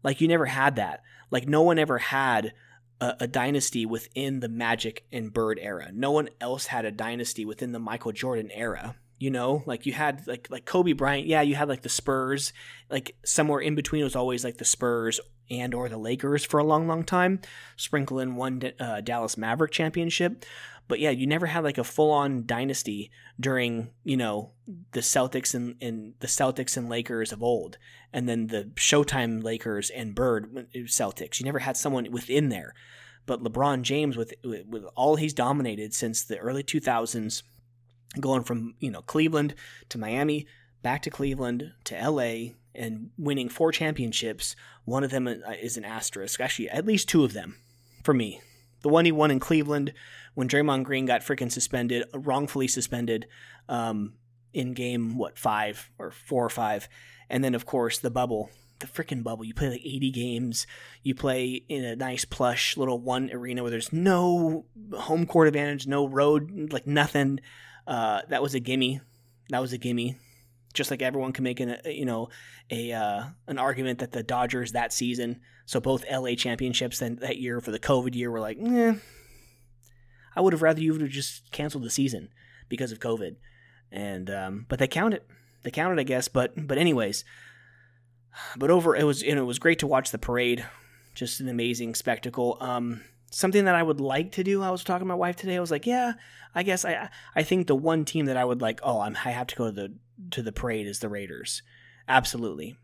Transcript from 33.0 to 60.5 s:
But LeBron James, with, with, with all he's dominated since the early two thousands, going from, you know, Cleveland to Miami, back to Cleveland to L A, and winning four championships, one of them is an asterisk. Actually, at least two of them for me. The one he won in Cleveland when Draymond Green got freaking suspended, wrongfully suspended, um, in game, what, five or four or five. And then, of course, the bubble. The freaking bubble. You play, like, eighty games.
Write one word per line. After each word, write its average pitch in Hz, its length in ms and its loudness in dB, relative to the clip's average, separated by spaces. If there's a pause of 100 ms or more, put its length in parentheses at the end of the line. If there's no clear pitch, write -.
But 123 180 -4
LeBron 127 380 2
James, 135 340 0
with, 113 160 -4 (100)
with, 110 240 -8
with 110 180 -10 (100)
all 147 220 6
he's 156 180 0
dominated 120 580 0
since 113 320 -2
the 104 140 -6
early 123 240 -4
two 139 180 -2
thousands, 117 640 -2 (760)
going 135 240 2
from, 117 380 -4
you 143 100 -2
know, 87 120 -10
Cleveland 156 520 2 (340)
to - 80 -10
Miami, 139 480 0 (380)
back 131 200 0
to - 80 -6
Cleveland 131 600 -4 (140)
to - 120 -10
L 139 240 0
A, 117 360 -4 (180)
and 113 440 -8
winning 139 300 -2
four 160 240 2
championships, 120 840 -2 (300)
one 131 200 0
of 131 60 -2
them 131 160 0
is 110 500 -6
an 110 80 -10
asterisk. 101 560 -6
Actually, 123 300 -2
at 156 160 -2
least 214 220 2
two 156 160 6
of 117 80 2
them 98 240 -10 (480)
for 151 100 6
me. 110 260 0 (420)
The 147 60 0
one 165 160 8
he 170 80 6
won 151 180 6
in 135 100 2
Cleveland 147 520 2 (420)
when 127 140 -2
Draymond 139 360 4
Green 131 200 0
got 123 160 4
freaking 127 320 -2
suspended, 123 520 -2 (100)
wrongfully 139 540 0
suspended, 120 580 -2 (420)
um, 113 460 -2 (380)
in 127 200 -4
game, 123 460 -2
what, - 200 -4
five 107 600 -2
or 90 120 -10
four - 340 -2
or 113 40 0
five. 107 400 -2 (400)
And 131 160 0
then, 127 100 2
of 117 120 -4
course, 117 320 0
the 127 120 -2
bubble. 117 400 -2 (280)
The 131 80 -12
freaking 135 360 -6
bubble. 113 220 -6
You 110 80 -10
play, 139 160 0
like, 127 160 -6
eighty 135 260 -2
games. 120 560 -2 (360)